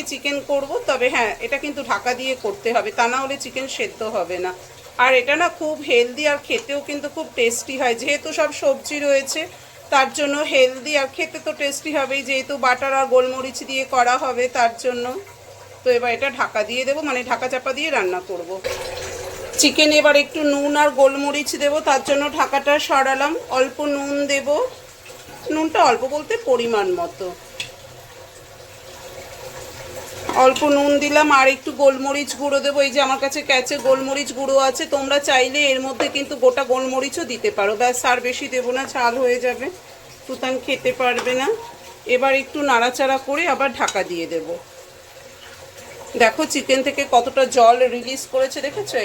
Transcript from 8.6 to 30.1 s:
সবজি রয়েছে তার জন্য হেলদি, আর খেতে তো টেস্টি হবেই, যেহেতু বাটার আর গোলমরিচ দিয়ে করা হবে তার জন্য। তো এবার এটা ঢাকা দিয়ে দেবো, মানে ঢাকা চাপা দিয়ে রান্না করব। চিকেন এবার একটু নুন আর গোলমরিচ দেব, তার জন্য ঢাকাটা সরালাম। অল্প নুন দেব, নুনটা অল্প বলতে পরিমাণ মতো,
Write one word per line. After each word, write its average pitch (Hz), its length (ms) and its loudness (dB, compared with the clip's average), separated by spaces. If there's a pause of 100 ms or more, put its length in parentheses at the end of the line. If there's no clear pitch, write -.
সবজি 285 360 0 (100)
রয়েছে 277 340 0 (520)
তার 269 240 4
জন্য 285 180 0 (180)
হেলদি, 262 480 2
আর 269 140 -2
খেতে 320 300 -6
তো 311 60 -4 (100)
টেস্টি 285 360 -4
হবেই, 269 320 -2
যেহেতু 269 240 -2 (120)
বাটার 262 340 0
আর 262 140 2
গোলমরিচ 254 460 0 (100)
দিয়ে 269 140 -2 (120)
করা 247 280 6
হবে 247 200 -2 (140)
তার 233 160 4 (120)
জন্য। 247 220 -2 (760)
তো - 40 0 (100)
এবার 240 200 0
এটা 277 120 -2 (100)
ঢাকা 220 300 -2
দিয়ে 240 180 -4
দেবো, 285 120 -2 (100)
মানে 254 100 -2 (120)
ঢাকা 254 220 -2
চাপা 262 240 -4
দিয়ে 311 200 -2
রান্না 185 220 -2 (100)
করব। 170 200 -8 (1120)
চিকেন 302 380 6
এবার 294 240 6
একটু 285 160 -6 (140)
নুন 285 280 0
আর 294 80 6 (100)
গোলমরিচ 277 520 2 (120)
দেব, 285 100 2 (160)
তার 269 200 4
জন্য 285 140 2 (160)
ঢাকাটা 285 340 2 (140)
সরালাম। 277 460 2 (240)
অল্প 262 200 2 (180)
নুন 285 200 -4 (160)
দেব, 269 160 0 (1080)
নুনটা 320 260 0 (100)
অল্প 240 140 2 (120)
বলতে 311 180 -4 (160)
পরিমাণ 226 380 2 (120)
মতো, 170 280 -8 (3250)